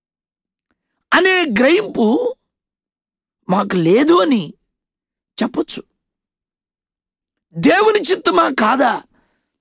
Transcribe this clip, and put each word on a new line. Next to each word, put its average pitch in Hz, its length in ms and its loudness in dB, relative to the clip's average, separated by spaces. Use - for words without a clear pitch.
అనే 359 320 2
గ్రహింపు 320 760 0
మాకు 196 260 -2
లేదు 254 460 2
అని 226 320 -2
చెప్పొచ్చు. - 400 -6
దేవుని 392 460 2
చిత్తమా 359 500 0
కాదా 240 540 -2